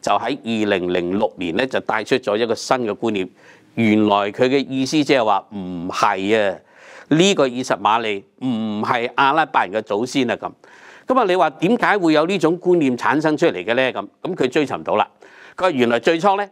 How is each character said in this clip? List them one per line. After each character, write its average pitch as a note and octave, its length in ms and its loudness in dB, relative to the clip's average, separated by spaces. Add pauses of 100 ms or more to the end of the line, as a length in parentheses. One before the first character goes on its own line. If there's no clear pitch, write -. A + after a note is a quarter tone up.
就 - 120 -2
喺 A#2 240 -2
二 A2 400 -2
零 F2+ 160 -2
零 F2+ 240 -2
六 A2 200 0
年 E2+ 180 -4
呢， B2 100 0
就 A2+ 160 -4
帶 A2 220 -4
出 C3 140 0
咗 G#2 200 -2
一 A#2 80 0
個 A2 80 -2
新 C3 240 -2
嘅 A#2 180 -4
觀 A#2 160 -4
念。 F#2+ 160 -2 (480)
原 G#2+ 320 4
來 G2+ 240 2
佢 A#2+ 160 0
嘅 C#3 200 2
意 C3 180 -2
思 D3 180 0
即 C#3+ 120 2
係 B2 80 2
話 G2+ 200 2 (120)
唔 F2+ 340 -8
係 G2+ 480 0 (140)
啊， E2 60 -8 (520)
呢 F3+ 260 4
個 D3 120 2
以 B2 160 -4
實 A#2 160 -2
瑪 G#2+ 220 2
利 G#2 220 -4 (220)
唔 A2 380 -2
係 A#2+ 320 -2
阿 C#3 180 4
拉 D#3 120 2
伯 D3 200 -2
人 F#2 60 -10
嘅 G#2+ 100 -2
祖 G#2+ 240 -4
先 C3 240 -2
啊 G2+ 60 0
咁。 F#2 160 -10 (560)
咁 B3+ 120 0
啊， A#3+ 80 2
你 F3+ 80 2
話 E3 160 2
點 G3+ 260 0
解 F#3+ 200 2
會 E3 160 2
有 D3+ 140 4
呢 G3 100 -2
種 E3 220 0
觀 F3 160 2
念 C3+ 220 2
產 C3 220 0
生 D#3 180 0
出 E3+ 100 2
嚟 F#2 180 -2
嘅 A2+ 80 -2
呢？ B2+ 200 0
咁， G2+ 140 -8 (140)
咁 F3 140 -6
佢 C3+ 120 0
追 D3+ 180 0
尋 E2+ 180 -8
到 E2+ 120 -2
啦。 - 120 2 (480)
佢 - 80 -6
話 F#3 80 2
原 A#2+ 180 2
來 A#2 100 2
最 E3 200 2
初 F#3+ 180 2
呢 G3+ 140 -4